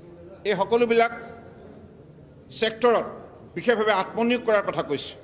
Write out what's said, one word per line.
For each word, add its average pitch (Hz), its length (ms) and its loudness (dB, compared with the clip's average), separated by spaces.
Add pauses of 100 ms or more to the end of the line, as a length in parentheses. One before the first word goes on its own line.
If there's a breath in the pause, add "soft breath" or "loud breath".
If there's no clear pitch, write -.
(460)
এই 208 140 0
সকলোবিলাক 233 520 2 (1400)
ছেক্টৰত 220 540 2 (500)
বিশেষভাৱে 214 380 2
আত্মনিয়োগ 233 520 0
কৰাৰ 208 220 4
কথা 165 160 -2
কৈছে। - 300 -6 (100)